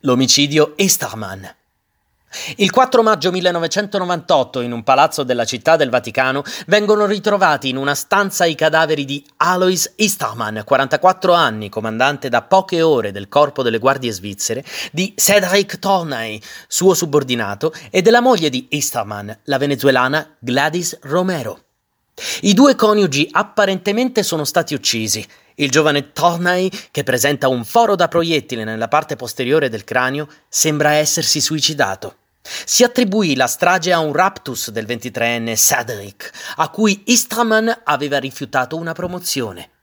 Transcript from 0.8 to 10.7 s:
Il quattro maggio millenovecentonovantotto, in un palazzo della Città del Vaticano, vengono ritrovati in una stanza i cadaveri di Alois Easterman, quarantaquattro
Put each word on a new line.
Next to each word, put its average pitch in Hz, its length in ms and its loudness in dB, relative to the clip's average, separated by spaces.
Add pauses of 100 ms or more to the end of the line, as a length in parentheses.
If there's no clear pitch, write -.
Il 196 140 2
quattro 254 320 4
maggio 185 280 2
millenovecentonovantotto, 175 1300 0
in 120 140 -4
un 117 100 -8
palazzo 139 400 4
della 123 220 0
Città 131 320 2
del 143 120 2
Vaticano, 131 540 -2 (240)
vengono 208 380 2
ritrovati 190 640 0
in 127 80 -4
una 139 180 -2
stanza 196 480 0
i 165 100 2
cadaveri 156 520 0
di 143 200 -8 (120)
Alois 185 580 0
Easterman, 113 720 -4
quarantaquattro 151 680 2